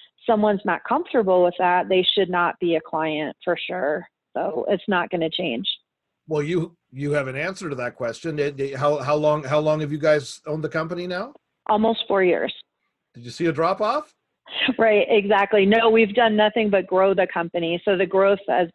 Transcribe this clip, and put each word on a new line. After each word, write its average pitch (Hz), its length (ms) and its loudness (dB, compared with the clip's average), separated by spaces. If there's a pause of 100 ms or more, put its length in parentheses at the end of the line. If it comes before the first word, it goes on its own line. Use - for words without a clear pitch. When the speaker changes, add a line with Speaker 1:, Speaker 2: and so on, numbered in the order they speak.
(260)
Speaker 1:
someone's 208 380 2
not 175 220 -2
comfortable 220 560 2
with 180 160 2
that, 185 300 2
they 185 260 2
should 190 140 2
not 175 320 0
be 170 160 0
a 156 40 0
client 156 600 -4
for 175 140 -2 (100)
sure. 180 400 -4 (300)
So 156 320 -4
it's 190 180 -2
not 180 240 -2
gonna 165 200 -2
change. 165 360 -6 (600)
Speaker 2:
Well, 151 160 -2
you, 170 340 -4 (160)
you 143 200 -4
have 143 160 -2
an 131 80 -8
answer 175 340 -6
to 139 60 -4
that 123 180 -6
question. 139 440 -6
It, 139 220 -2
it, 135 160 -4
how, 147 220 0
how 135 160 0
long, 151 280 2
how 143 180 0
long 156 200 0
have 151 100 -4
you 151 60 -4
guys 151 500 0
owned 156 160 -6
the 156 60 -4
company 165 380 -6
now? 190 260 -8 (380)
Speaker 1:
Almost 220 360 2
four 196 160 2
years. 135 300 2 (600)
Speaker 2:
Did 117 100 -20
you 120 60 -12
see 170 160 -4
a 160 60 0
drop 170 280 0
off? 254 320 -4 (640)
Speaker 1:
Right, 214 300 4
exactly. 202 560 2
No, 220 240 4
we've 220 260 4
done 226 220 4
nothing 214 320 2
but 190 180 2
grow 190 280 4
the 185 180 2
company. 170 540 -4
So 196 100 2
the 185 80 0
growth 196 340 2 (100)
has 165 260 0